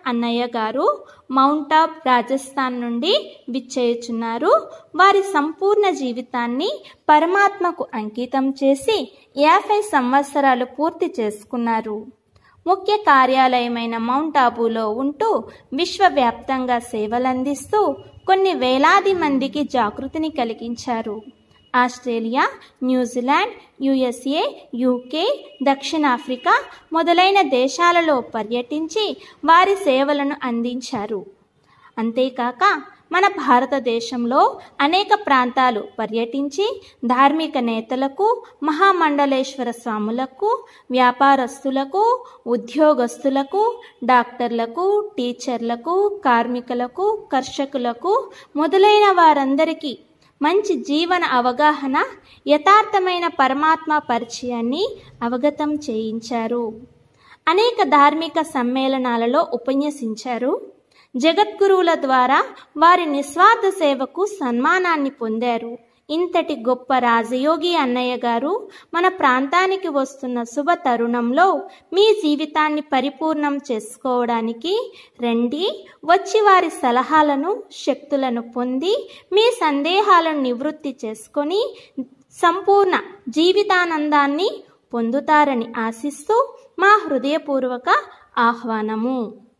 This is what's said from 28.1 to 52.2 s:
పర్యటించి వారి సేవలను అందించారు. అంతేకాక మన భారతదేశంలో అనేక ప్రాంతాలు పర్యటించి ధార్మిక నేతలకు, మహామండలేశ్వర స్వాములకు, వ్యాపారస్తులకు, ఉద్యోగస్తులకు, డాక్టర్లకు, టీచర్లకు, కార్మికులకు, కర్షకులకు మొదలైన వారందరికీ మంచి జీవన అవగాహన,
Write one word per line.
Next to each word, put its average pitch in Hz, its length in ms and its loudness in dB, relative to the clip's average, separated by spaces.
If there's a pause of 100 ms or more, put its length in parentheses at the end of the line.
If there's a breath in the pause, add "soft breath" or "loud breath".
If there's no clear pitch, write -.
పర్యటించి 262 960 -6 (280 loud breath)
వారి 359 300 6
సేవలను 285 680 0
అందించారు. 233 840 -6 (720 soft breath)
అంతేకాక 254 840 -2 (300 loud breath)
మన 370 160 2
భారతదేశంలో 254 1300 0 (220 loud breath)
అనేక 359 320 2
ప్రాంతాలు 254 720 2 (160)
పర్యటించి 269 840 -4 (240 loud breath)
ధార్మిక 285 520 2
నేతలకు, 262 840 -2 (200 loud breath)
మహామండలేశ్వర 285 1080 0
స్వాములకు, 240 960 -4 (260 loud breath)
వ్యాపారస్తులకు, 269 1300 2 (220 loud breath)
ఉద్యోగస్తులకు, 277 1300 0 (220 loud breath)
డాక్టర్లకు, 240 1120 0
టీచర్లకు, 247 1080 -2
కార్మికులకు, 247 1080 -2
కర్షకులకు 269 960 -4 (240 loud breath)
మొదలైన 392 560 4
వారందరికీ 311 880 2 (420 soft breath)
మంచి 349 340 0
జీవన 339 480 0
అవగాహన, 277 800 2 (440 soft breath)